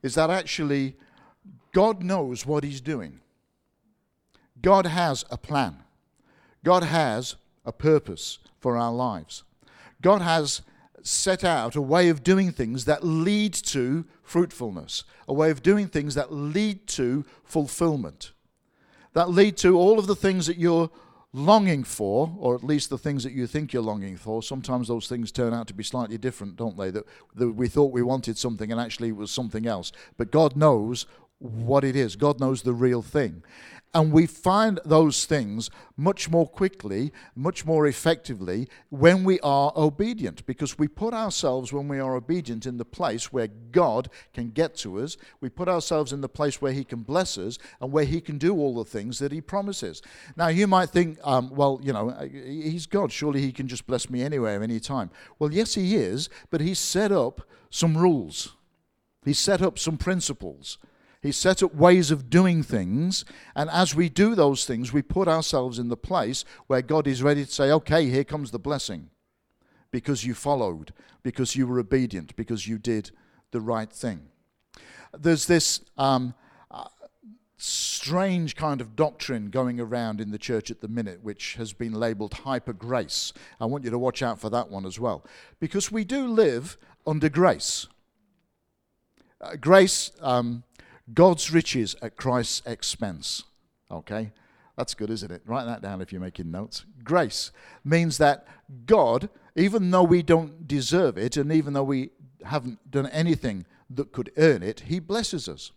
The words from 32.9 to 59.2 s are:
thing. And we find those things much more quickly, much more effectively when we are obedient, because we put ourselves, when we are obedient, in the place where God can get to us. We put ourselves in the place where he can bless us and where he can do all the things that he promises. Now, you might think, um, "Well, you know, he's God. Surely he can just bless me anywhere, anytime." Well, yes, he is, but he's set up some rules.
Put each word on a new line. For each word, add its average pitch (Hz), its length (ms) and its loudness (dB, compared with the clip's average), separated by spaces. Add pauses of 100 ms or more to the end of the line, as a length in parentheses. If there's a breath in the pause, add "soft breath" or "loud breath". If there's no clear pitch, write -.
thing. 98 420 -2 (500 loud breath)
And 160 180 4
we 160 140 8
find 196 580 2
those 156 400 6
things 113 460 -2 (260 loud breath)
much 170 320 -2
more 165 180 4
quickly, 127 640 -4 (240 loud breath)
much 151 300 -6
more 156 220 4
effectively 120 840 -2 (220 loud breath)
when 170 340 6
we 185 160 4
are 143 340 4
obedient, 156 680 -2
because 131 340 -6
we 151 100 0
put 226 260 -6
ourselves, 143 580 -2
when 143 160 -6
we 139 100 -4
are 131 160 -4
obedient, 123 520 -4
in 123 100 -8
the 117 80 -8
place 117 480 -6
where 120 140 -2
God 117 640 0 (240 loud breath)
can 120 160 -8
get 151 280 -2
to 98 220 -8
us. 147 160 -8 (240 loud breath)
We 131 80 -8
put 175 200 -6
ourselves 156 440 -2
in 143 80 -8
the 135 80 -6
place 147 320 -2
where 135 140 0
he 139 100 -4
can 117 180 -10
bless 165 360 -2
us 107 200 -8 (220 loud breath)
and 131 100 -8
where 151 140 4
he 156 160 -2
can 156 160 -8
do 170 220 2
all 139 160 0
the 113 100 -4
things 113 360 -8
that 143 120 -4
he 160 80 -8
promises. 190 640 -8 (340 loud breath)
Now, 170 120 0
you 185 180 4
might 185 240 4
think, 170 360 2
um, 127 220 2
"Well, 139 340 2
you 135 120 -2
know, 107 160 -2 (200)
he's 151 540 -8
God. 190 260 -2
Surely 147 300 -2
he 135 120 -2
can 131 160 -8
just 120 180 -10
bless 123 240 -4
me 123 120 -4
anywhere, 117 400 -2
anytime." 113 480 -4 (280 loud breath)
Well, 151 120 0
yes, 202 240 0
he 190 220 2
is, 120 320 -2 (220 loud breath)
but 156 100 -2
he's 175 180 0
set 202 320 0
up 135 300 0 (300 soft breath)
some 165 260 2
rules. 147 580 2 (720)